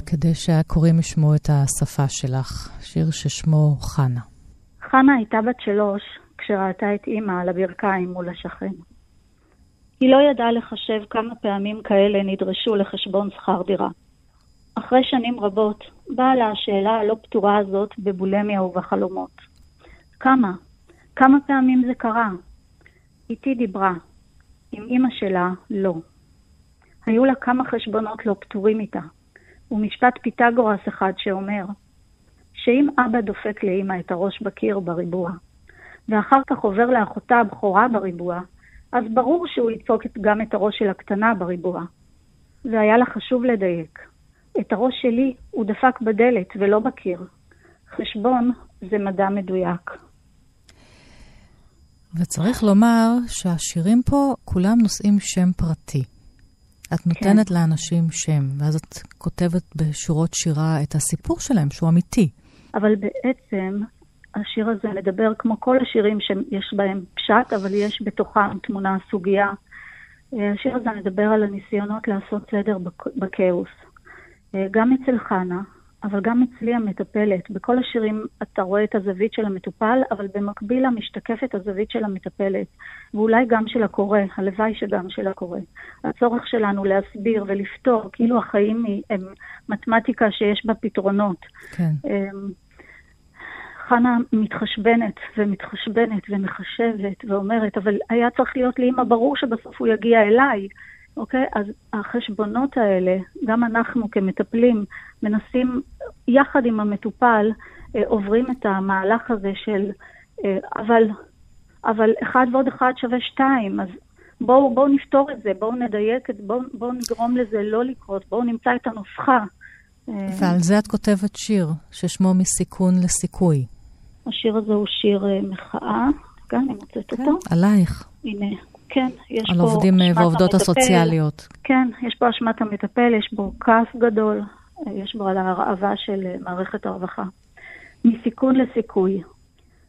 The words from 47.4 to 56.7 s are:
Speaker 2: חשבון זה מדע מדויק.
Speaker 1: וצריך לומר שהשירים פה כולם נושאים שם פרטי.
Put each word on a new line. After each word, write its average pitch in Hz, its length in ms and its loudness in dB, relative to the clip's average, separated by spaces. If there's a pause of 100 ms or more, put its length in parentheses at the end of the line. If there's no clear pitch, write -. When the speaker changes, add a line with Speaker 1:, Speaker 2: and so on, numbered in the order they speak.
Speaker 2:
חשבון 240 560 0 (380)
זה 214 80 0
מדע 196 320 0
מדויק. 185 600 -4 (2250)
Speaker 1:
וצריך 180 480 -2
לומר 226 440 6 (200)
שהשירים 180 800 0
פה 277 280 2 (120)
כולם 196 360 2
נושאים 202 380 2
שם 185 380 0
פרטי. 156 460 -2 (920)